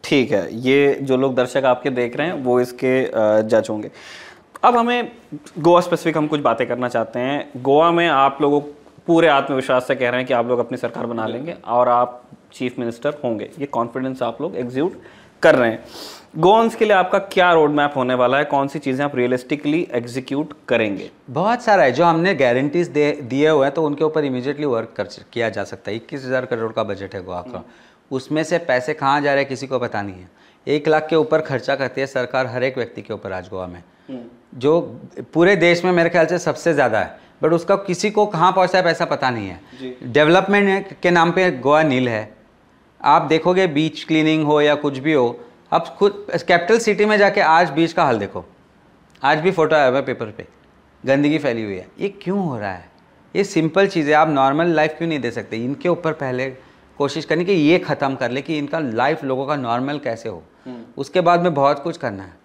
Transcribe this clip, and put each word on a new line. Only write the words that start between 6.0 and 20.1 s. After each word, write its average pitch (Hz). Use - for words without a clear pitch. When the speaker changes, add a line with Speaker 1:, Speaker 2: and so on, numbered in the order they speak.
Speaker 1:
हम 151
कुछ 151
बातें 143
करना 123
चाहते 117
हैं। 135
गोवा 143
में 170
आप 139
लोगों, 143
पूरे 165
आत्मविश्वास 135
से 135
कह 123
रहे 123
हैं 127
कि 131
आप 120
लोग 123
अपनी 120
सरकार 120
बना 113
Speaker 2:
जी। 110
Speaker 1:
लेंगे -
और 123
आप 120
चीफ 127
मिनिस्टर 120
होंगे, 110
ये 139
कॉन्फिडेंस 127
आप 117
लोग 180
एग्जीक्यूट 127
कर 151
रहे 120
हैं। 113
गोवंस 226
के 220
लिए 208
आपका 185
क्या 180
रोड 156
मैप 147
होने 127
वाला 123
है? 147
कौन 139
सी 151
चीज़ें 139
आप 143
रियलिस्टिकली 143
एग्जीक्यूट 127